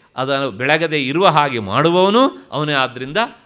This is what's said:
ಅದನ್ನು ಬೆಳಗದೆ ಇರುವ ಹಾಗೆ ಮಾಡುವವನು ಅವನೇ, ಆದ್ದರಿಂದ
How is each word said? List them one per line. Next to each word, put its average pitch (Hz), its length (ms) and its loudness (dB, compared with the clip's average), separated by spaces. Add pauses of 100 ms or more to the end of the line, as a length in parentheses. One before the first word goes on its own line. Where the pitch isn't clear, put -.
(160)
ಅದನ್ನು 135 360 -2
ಬೆಳಗದೆ 151 520 -2
ಇರುವ 151 260 0
ಹಾಗೆ 147 320 2
ಮಾಡುವವನು 170 600 2 (280)
ಅವನೇ, 147 260 -4
ಆದ್ದರಿಂದ 131 440 -4 (260)